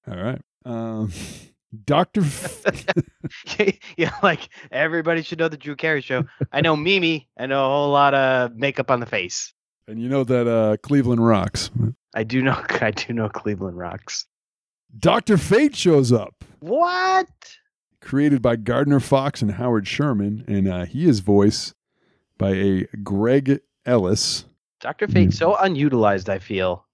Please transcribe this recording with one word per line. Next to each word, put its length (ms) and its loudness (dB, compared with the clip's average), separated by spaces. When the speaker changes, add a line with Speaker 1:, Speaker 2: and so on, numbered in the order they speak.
Speaker 1:
All 80 -10
right. 240 -8
Um, 460 -6
<laughs> 380 -20
Doctor 360 0
F- 420 -4
Speaker 2:
<laughs> 220 0
Yeah, 140 0
like, 280 0
everybody 520 -2
should 160 -10
know 80 0
the 100 -6
Drew 180 -12
Carey 260 -2
Show. 240 -2
I 100 0
know 140 2
Mimi. 520 0
I 100 -6
know 180 0
a 40 0
whole 220 0
lot 220 6
of 420 2
makeup 360 -2
on 80 2
the 60 -6
face. 480 -8
Speaker 1:
And 140 -10
you 60 -6
know 160 0
that, 240 0
uh, 300 2
Cleveland 480 2
rocks. 440 2
Speaker 2:
I 80 -2
do 180 -2
know. 120 2
<laughs> 280 -4
I 100 0
do 220 -8
know 160 -2
Cleveland 480 -6
rocks. 480 -10
Speaker 1:
Doctor 400 2
Fate 380 2
shows 360 4
up. 320 0
Speaker 2:
What? 680 0
Speaker 1:
Created 400 2
by 160 2
Gardner 420 2
Fox 420 0
and 100 0
Howard 360 -2
Sherman, 600 -2
and, 200 0
uh, 180 -2
he 220 -2
is 140 4
voiced 520 2
by 140 0
a 320 0
Greg 580 0
Ellis. 600 0
Speaker 2:
Doctor 280 -4
Fate, 180 6
Speaker 1:
Hmm. 60 4
Speaker 2:
so 240 2
unutilized, 720 2
I 100 -2
feel. 540 -4